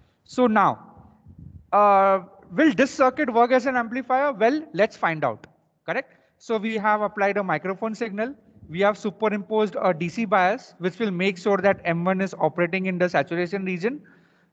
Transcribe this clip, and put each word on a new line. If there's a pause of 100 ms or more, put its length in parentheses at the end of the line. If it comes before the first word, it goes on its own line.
(240)
So
now, (920)
uh, (300)
will
this
circuit
work
as
an
amplifier?
Well,
let's
find
out. (400)
Correct? (240)
So
we
have
applied
a
microphone
signal. (360)
We
have
superimposed
a
D
C
bias,
which
will
make
sure
that
M
one
is
operating
in
the
saturation
region. (520)